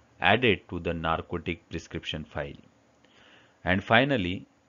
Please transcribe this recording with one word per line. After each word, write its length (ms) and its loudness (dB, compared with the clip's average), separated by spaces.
added 500 2
to 100 -6
the 140 -4
narcotic 760 -4
prescription 560 -10
file. 320 -10
And 200 2
finally, 640 2